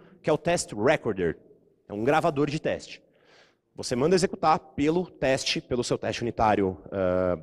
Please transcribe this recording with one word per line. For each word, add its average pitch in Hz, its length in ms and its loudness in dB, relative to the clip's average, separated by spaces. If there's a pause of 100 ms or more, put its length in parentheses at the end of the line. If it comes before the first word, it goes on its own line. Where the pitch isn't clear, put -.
(220)
que - 80 -2
é 156 40 4
o 151 40 2
Test - 360 -2
Recorder. 104 640 0 (500)
É 101 60 -14
um 104 100 -6
gravador 151 460 2
de 151 100 -6
teste. - 420 -8 (720)
Você - 220 -8
manda 143 180 2
executar 165 460 2
pelo 160 500 -2
teste, - 520 -2
pelo 123 200 -4
seu 120 160 -2
teste 110 260 -6
unitário, 104 540 2 (140)
ah, 90 520 0